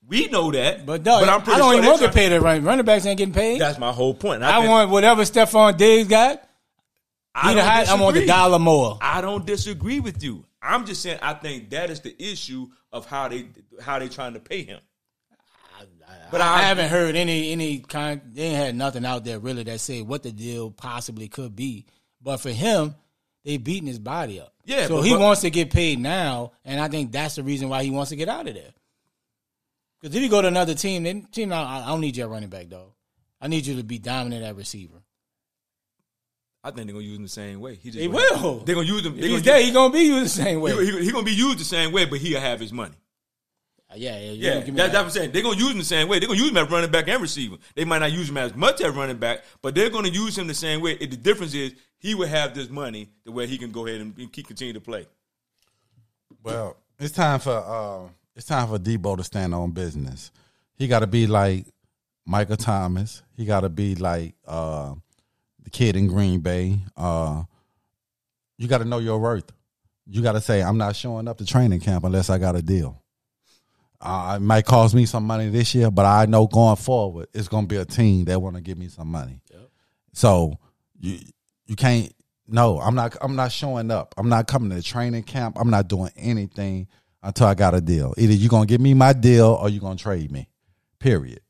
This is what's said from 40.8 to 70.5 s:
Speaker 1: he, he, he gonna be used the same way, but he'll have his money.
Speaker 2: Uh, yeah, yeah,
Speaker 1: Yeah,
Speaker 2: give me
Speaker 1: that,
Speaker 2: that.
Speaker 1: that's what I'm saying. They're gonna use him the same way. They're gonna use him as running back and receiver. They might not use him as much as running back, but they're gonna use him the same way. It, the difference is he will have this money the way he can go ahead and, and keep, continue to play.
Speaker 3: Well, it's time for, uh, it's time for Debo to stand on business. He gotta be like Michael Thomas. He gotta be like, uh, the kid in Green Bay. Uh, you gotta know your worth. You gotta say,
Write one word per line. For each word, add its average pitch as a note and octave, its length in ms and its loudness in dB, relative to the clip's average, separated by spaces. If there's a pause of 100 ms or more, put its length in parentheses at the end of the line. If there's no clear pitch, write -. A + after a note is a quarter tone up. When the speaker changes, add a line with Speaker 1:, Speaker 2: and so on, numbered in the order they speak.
Speaker 1:
he, G3+ 140 0
he, E3+ 80 -2
he A3+ 60 -2
gonna A#3 120 -2
be G#3+ 80 0
used A#3 260 0
the D#3+ 60 -10
same E3 280 -2
way, F#3 120 2
but C#3+ 140 -6
he'll C#3+ 220 -2
have B2 200 -4
his G#2+ 120 -12
money. G#2 220 -10 (960)
Speaker 2:
Uh, - 60 -20
yeah, A2+ 220 -12
yeah, G#2 140 -14
Speaker 1:
Yeah, C#3 280 -4
Speaker 2:
give B2 80 -12
me C#3 80 -8
Speaker 1:
that, - 0 -
Speaker 2:
that. F3+ 160 0
Speaker 1:
that's - 20 -6
what G3+ 100 2
I'm E3+ 60 -10
saying. D#3 220 -6
They're F#3+ 100 -2
gonna A3+ 140 -2
use B3 160 0
him G#3 60 -6
the E3+ 60 -6
same D#3+ 240 -2
way. G3 100 0
They're F#3+ 100 -4
gonna G#3 120 -2
use D4 100 0
him A3+ 80 0
as D3 120 0
running E3+ 200 0
back D#3+ 180 0
and A#3+ 140 -2
receiver. B2+ 340 -8 (180)
They D#3 120 -4
might E3 140 0
not D3+ 120 -2
use E3 160 -6
him C#3+ 80 -8
as B2 180 -6
much A3 280 0
as D#3 120 -2
running C3+ 220 -6
back, A#2 260 -6 (200)
but C3+ 120 -6
they're G3+ 160 2
gonna G#3+ 200 -4
use G#3+ 260 -6
him F#3 100 -8
the D#3 80 -8
same D#3 280 -4
way. E3 180 -4
It, C#3 100 -10
the B2+ 60 -10
difference D#3+ 380 -2
is C3+ 200 -8 (240)
he G#3 160 -6
will F#3 140 -4
have D3 260 -4
this C3+ 160 -12
money A#2 380 -12 (160)
the A#2 80 -18
way B2 140 -8
he C3 120 -8
can A#2+ 140 -14
go A2+ 140 -10
ahead A2+ 160 -8
and, G#2+ 160 -16
and B2 140 -18
keep, - 140 -18
continue A#2+ 280 -14
to G#2+ 60 -14
play. G2+ 260 -12 (1400)
Speaker 3:
Well, A2+ 340 -10 (220)
it's D3 140 -10
time D3+ 280 0
for, C3+ 120 -4
uh, G#2 560 -8 (280)
it's A#2 100 -20
time B2+ 220 -2
for A2 100 -4
Debo G2 380 -2
to F2+ 80 -8
stand F#2 300 -6
on F2 180 -6
business. D2 580 -10 (460)
He C3+ 120 -4
gotta A2+ 180 4
be A2+ 200 2
like G2 400 2 (600)
Michael G2+ 300 -2
Thomas. G2 640 -4 (140)
He A#2 100 -8
gotta G2 240 0
be G2 240 -4
like, E2+ 400 -4 (120)
uh, D#2 480 -8 (680)
the - 80 -20
kid A2+ 260 2
in G2 100 2
Green F#2 340 2
Bay. F2+ 380 -2 (180)
Uh, E2 460 -4 (1120)
you A#2+ 100 -8
gotta A#2+ 200 2
know A#2+ 120 -4
your A2+ 200 -2
worth. A2+ 340 -2 (540)
You G2+ 160 -4
gotta A2 180 2
say, G#2 220 2